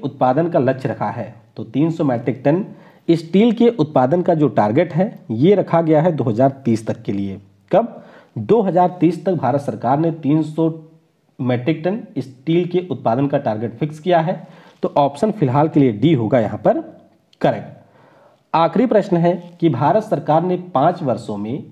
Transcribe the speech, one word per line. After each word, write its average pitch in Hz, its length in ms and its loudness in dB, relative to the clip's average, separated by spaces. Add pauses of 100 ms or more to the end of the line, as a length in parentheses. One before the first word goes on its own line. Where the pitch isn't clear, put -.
उत्पादन 135 460 0
का 170 100 0
लक्ष्य 123 300 -2
रखा 107 200 -6
है? 101 260 -10 (220)
तो 110 60 -10
तीन 151 280 -2
सौ 165 120 -4
मेट्रिक 123 420 -2
टन 165 200 2 (460)
स्टील 190 400 2
के 233 180 4
उत्पादन 151 520 2
का 175 120 2
जो 147 140 2
टारगेट 113 460 0
है, 185 260 -2 (120)
ये 147 240 4
रखा 170 260 2
गया 156 200 4
है 180 100 2
दो 135 120 -2
हज़ार 123 260 2
तीस 113 380 -2
तक 107 140 -6
के - 100 -8
लिए। 98 260 -6 (340)
कब? 214 320 0 (340)
दो 175 240 2
हज़ार 180 400 0
तीस 170 240 0
तक 190 80 0
भारत 147 280 -2
सरकार 120 380 -2
ने 165 120 0
तीन 156 320 0
सौ 160 300 -2 (680)
मेट्रिक 127 420 -2
टन 202 200 -4 (140)
स्टील 165 480 -2
के 180 260 -4
उत्पादन 131 360 -2
का 147 100 -2
टारगेट 113 360 -4
फिक्स - 260 -8
किया 175 200 2
है। 180 280 -4 (360)
तो 180 140 -2
ऑप्शन 143 340 0
फिलहाल 147 360 2
के 156 120 2
लिए 131 120 6
डी 113 220 2
होगा 117 260 2
यहाँ 101 180 -2
पर 233 220 2 (600)
करेक्ट। - 260 -2 (880)
आखिरी 165 300 2
प्रश्न 208 320 2
है 170 420 0
कि 170 100 2
भारत 151 340 2
सरकार 156 400 0
ने 180 120 -2
पाँच 175 480 -2
वर्षों 110 340 -4
में 110 340 -8